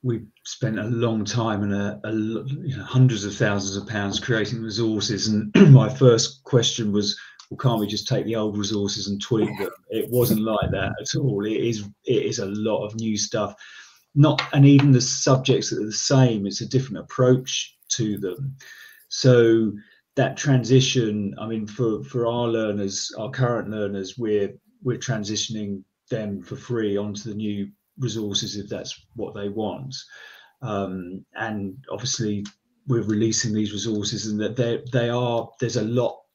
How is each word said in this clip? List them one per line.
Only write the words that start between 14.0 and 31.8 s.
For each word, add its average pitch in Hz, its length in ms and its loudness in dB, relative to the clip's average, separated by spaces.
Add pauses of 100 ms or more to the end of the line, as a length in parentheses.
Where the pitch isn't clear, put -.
Not, 143 260 6 (120)
and 139 120 8
even 139 260 10
the 123 100 6
subjects - 720 2
are 98 100 -4
the 107 80 -6
same. 117 540 2
It's 98 160 -6
a 107 60 -8
different 107 320 -2
approach - 760 0 (140)
to 107 280 -2
them. 98 380 -8 (520)
So 113 680 6 (420)
that - 220 0
transition, 117 1000 2
I 110 80 -8
mean, 110 200 -6
for, 107 360 -4
for 117 240 -4
our 120 200 -2
learners, 104 680 -2
our 110 120 -8
current 120 400 -2
learners, 101 480 -6
we're, 104 360 -2 (300)
we're 120 140 -2
transitioning 104 840 -6 (260)
them 104 320 -6
for - 140 -12
free 107 420 -2
onto 104 320 -6
the 101 60 -10
new 104 340 -6 (280)
resources 107 600 -4
if 101 120 -10
that's - 300 -10 (160)
what 98 180 -8
they 101 140 -8
want. 104 480 -6 (680)
Um, 95 640 -6 (100)
and 107 420 -6 (120)